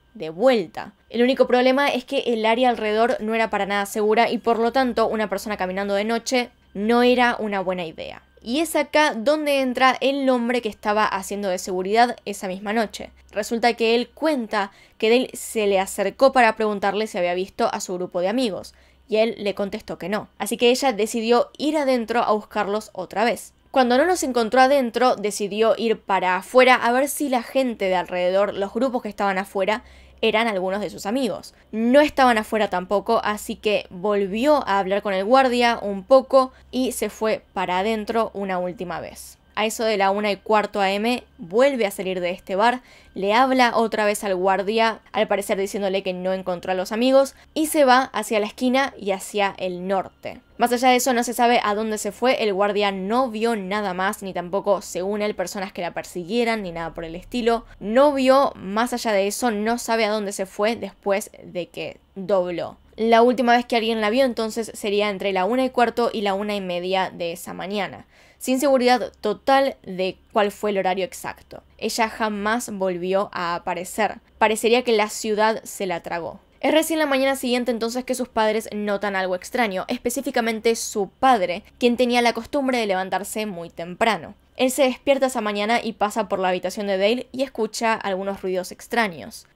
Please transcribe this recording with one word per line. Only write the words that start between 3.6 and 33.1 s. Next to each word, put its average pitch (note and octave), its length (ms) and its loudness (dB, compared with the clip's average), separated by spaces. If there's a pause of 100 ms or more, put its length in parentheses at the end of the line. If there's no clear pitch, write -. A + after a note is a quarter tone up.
nada G3+ 200 -2
segura A3 440 2
y A#3+ 100 -2
por A#3 200 0
lo A#3 120 2
tanto A#3 360 2
una G#3+ 220 -2
persona G3+ 280 -6
caminando F#3+ 360 -4
de G3+ 120 0
noche A#3 440 -2 (240)
no A#3 300 2
era B3 360 4
una G3+ 220 -4
buena F#3 240 -4
idea. - 380 -12 (200)
Y B3+ 180 -2
es E4 140 -2
acá D4+ 380 2
donde C#4+ 480 0
entra B3+ 400 2
el C4+ 280 0
hombre A#3+ 320 0
que A3 80 -4
estaba G#3+ 360 0
haciendo G3+ 420 -4
de F#3 120 -2
seguridad G3+ 640 0
esa G3+ 220 -8
misma G3 260 -6
noche. A3 380 -4 (200)
Resulta A3+ 440 -2
que A3+ 180 2
él A#3+ 160 0
cuenta A3+ 600 -2 (260)
que A3 140 2
Dale B3+ 220 2
se A3 340 -4
le G3 120 2
acercó A3 520 2
para A#3 240 4
preguntarle G#3 500 -2
si G#3+ 140 -6
había F3 160 0
visto G3 360 -2
a G3+ 100 -4
su G3 120 -8
grupo F3+ 260 -4
de F3+ 100 0
amigos, A3+ 440 -4 (340)
y G#3+ 100 -2
él A3+ 200 2
le G3 160 -4
contestó - 440 -8
que E3+ 120 -8
no. G#3 180 -4 (120)
Así G#3 180 -6
que A#3+ 120 4
ella B3+ 240 2
decidió A3+ 640 2
ir D4+ 200 0
adentro A#3+ 440 0
a - 100 2
buscarlos G#3 600 -4
otra F#3+ 320 -2
vez. - 280 -4 (160)
Cuando B3 280 4
no D4 80 4
los F4+ 180 2
encontró B3 380 2
adentro, B3+ 540 4
decidió G#3 600 0
ir G#3+ 220 -2
para F#3 380 0
afuera B3+ 380 6
a A#3 160 2
ver C4+ 180 2
si D4 200 -4
la A#3+ 140 0
gente B3 420 -2
de F#3 100 2
alrededor, F3+ 580 0
los G3 200 -4
grupos B3 280 0
que G#3+ 80 -8
estaban G3+ 280 -2
afuera, G3+ 460 -2 (380)
eran A3+ 260 2
algunos F#3+ 340 -2
de F3 80 -6
sus G#3 160 -12
amigos. A3 480 -4 (180)
No A#3 280 4
estaban C4+ 380 4
afuera G#3+ 320 0
tampoco, F#3 540 0